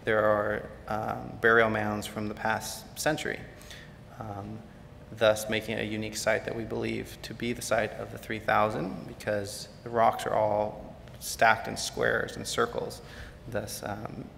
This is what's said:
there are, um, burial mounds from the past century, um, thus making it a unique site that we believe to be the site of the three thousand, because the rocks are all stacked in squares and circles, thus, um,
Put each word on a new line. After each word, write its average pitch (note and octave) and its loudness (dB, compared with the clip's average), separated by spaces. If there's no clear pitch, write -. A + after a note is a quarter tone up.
there G#2+ 6
are, G#2+ 4
um, A2+ -4
burial A2+ 8
mounds G#2+ 0
from G#2+ -6
the G#2+ -4
past - -4
century, - 0
um, G#2+ -8
thus G#2+ 4
making A2 -2
it A2 0
a - 0
unique G#2+ -4
site G#2+ 2
that - -4
we A2+ -4
believe A2+ -4
to - -10
be A#2 -2
the A#2 -6
site A2 2
of A2 -8
the A2+ -10
three A2 -6
thousand, A2 2
because G#2 -4
the A#2+ -8
rocks A#2 4
are G#2+ 0
all G#2+ 2
stacked - 4
in G#2+ -4
squares - 0
and - -8
circles, - -2
thus, G#2+ -6
um, G#2 -6